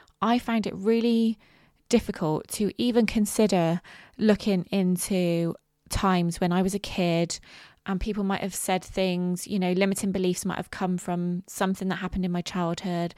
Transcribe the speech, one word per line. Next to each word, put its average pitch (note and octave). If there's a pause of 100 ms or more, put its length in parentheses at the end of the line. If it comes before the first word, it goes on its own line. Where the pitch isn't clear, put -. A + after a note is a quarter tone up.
(200)
I A#3
found A3+
it -
really A3+ (500)
difficult F3
to -
even A#3
consider F#3 (380)
looking G3+
into F3+ (340)
times F3
when F3
I F#3
was F#3
a G3+
kid E3+ (460)
and F#3+
people G#3
might G3
have F#3+
said F#3
things, F3+
you G3+
know, F3+
limiting F#3+
beliefs F#3
might F#3
have -
come F3+
from F3
something F#3+
that F3
happened G3
in F3
my F3
childhood. E3+